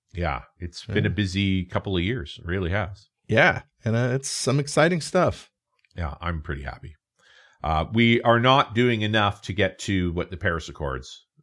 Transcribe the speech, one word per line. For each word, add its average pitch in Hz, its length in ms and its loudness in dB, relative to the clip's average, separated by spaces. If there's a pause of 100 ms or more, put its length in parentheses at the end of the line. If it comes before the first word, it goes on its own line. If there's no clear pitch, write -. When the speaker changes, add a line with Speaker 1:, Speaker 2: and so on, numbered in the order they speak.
(120)
Speaker 1:
Yeah. 80 300 -4 (180)
It's - 260 -12
been 104 180 0
Speaker 2:
Yeah. 101 60 2
Speaker 1:
a 90 40 -2
busy 95 500 0
couple 98 320 -4
of 87 60 2
years. 104 360 -6
It 85 80 -16
really 87 240 -2
has. 101 380 -4 (200)
Speaker 2:
Yeah. 127 340 2 (220)
And, 113 120 0
uh, 123 180 0
it's 135 160 -6
some - 300 -2
exciting 156 400 2
stuff. - 500 0 (460)
Speaker 1:
Yeah, 76 240 -6
I'm 85 220 -4
pretty 69 200 -8
happy. 67 340 -12 (680)
Uh, 80 280 0
we 117 300 4
are 117 180 6
not 131 340 4
doing 117 280 2
enough 107 400 2
to 104 100 -6
get 95 280 0
to 90 320 0
what 85 180 -4
the 92 60 -10
Paris 82 320 -2
Accords. 67 560 -8 (180)